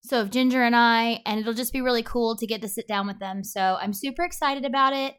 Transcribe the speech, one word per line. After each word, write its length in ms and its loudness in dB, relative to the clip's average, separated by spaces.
So 160 0
have 100 -2
Ginger 320 2
and 140 4
I, 500 4
and 140 -2
it'll 160 -2
just 180 -4
be 80 -2
really 220 2
cool 340 0
to 80 -4
get 160 -4
to 60 -8
sit 200 -8
down 200 -2
with 100 -8
them. 260 -8
So 380 0
I'm 120 -4
super 300 -4
excited 400 -2
about 300 2
it 260 -4